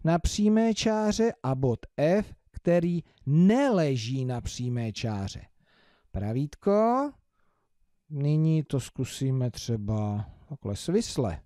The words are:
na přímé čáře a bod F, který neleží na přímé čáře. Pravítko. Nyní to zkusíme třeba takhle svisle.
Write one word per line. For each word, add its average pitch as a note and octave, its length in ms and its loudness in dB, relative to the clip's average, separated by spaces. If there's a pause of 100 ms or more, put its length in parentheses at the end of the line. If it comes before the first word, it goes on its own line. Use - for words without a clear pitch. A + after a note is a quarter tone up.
na E3 140 2
přímé G#3+ 560 2
čáře G#3+ 580 0 (100)
a C3 120 -2
bod B2+ 320 -2 (100)
F, E3+ 380 2 (160)
který F3 520 0 (240)
neleží D#3 960 4
na B2 160 -4
přímé A#2+ 520 -4
čáře. G2+ 540 -6 (640)
Pravítko. G3+ 1000 0 (1000)
Nyní D3+ 520 2
to C#3 180 -2
zkusíme C3 680 -4
třeba G#2+ 800 -4 (180)
takhle G2+ 280 -8
svisle. D#3 680 -2